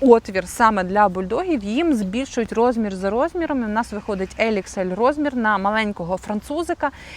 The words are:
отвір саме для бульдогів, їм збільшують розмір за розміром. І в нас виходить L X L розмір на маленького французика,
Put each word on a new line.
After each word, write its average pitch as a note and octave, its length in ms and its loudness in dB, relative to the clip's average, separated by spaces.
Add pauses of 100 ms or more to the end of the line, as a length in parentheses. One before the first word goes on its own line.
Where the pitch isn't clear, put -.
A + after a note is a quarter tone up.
отвір A3 480 6
саме G#3+ 360 2
для G3+ 240 4
бульдогів, A3 560 -2
їм C#4 300 2
збільшують A3 580 -2
розмір A3+ 420 2
за F#3+ 160 -2
розміром. D4+ 520 -2
І - 20 -4
в G#3+ 40 -4
нас A3 240 -2
виходить G3 480 -6
L A3 180 2
X - 200 -8
L F#3 160 -2
розмір C#4 420 0
на G#3+ 220 2
маленького G3+ 580 -2
французика, D4 720 -4 (260)